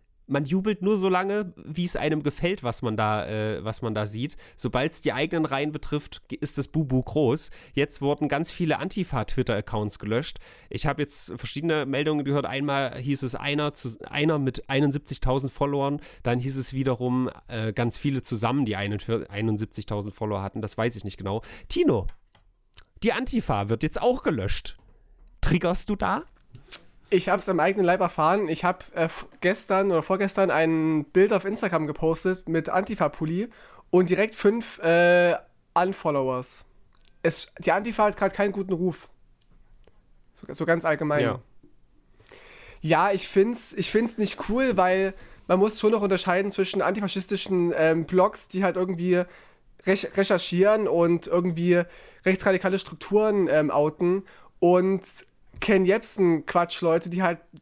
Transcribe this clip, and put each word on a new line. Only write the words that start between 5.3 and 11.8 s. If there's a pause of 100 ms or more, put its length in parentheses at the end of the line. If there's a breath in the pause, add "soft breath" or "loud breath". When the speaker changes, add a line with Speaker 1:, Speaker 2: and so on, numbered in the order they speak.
Speaker 1:
Reihen
betrifft,
ge-,
ist
das
Bubu
groß. (240 loud breath)
Jetzt
wurden
ganz
viele
Antifa-Twitter-Accounts
gelöscht. (300 loud breath)
Ich
habe
jetzt
verschiedene